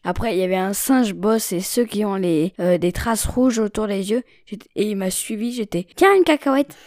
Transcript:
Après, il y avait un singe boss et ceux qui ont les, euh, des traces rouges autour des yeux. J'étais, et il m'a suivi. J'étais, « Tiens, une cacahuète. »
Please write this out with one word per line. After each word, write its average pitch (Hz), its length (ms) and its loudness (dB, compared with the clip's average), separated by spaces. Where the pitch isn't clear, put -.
Après, 180 320 -2
il - 20 0
y 185 60 2
avait 185 100 0
un 185 180 0
singe 240 420 2
boss 220 360 0
et 175 80 -2
ceux 233 260 -2
qui 208 200 -2
ont 196 100 -2
les, 175 460 0
euh, 175 180 2
des 175 140 0
traces - 340 -2
rouges 254 320 2
autour 214 300 -2
des 196 240 -2
yeux. 247 100 0
J'étais, - 300 -14
et 208 120 0
il 208 80 -2
m'a 190 140 -2
suivi. 220 420 -6
J'étais, « 208 320 -4
Tiens, 392 180 6
une 381 80 6
cacahuète. » 285 540 2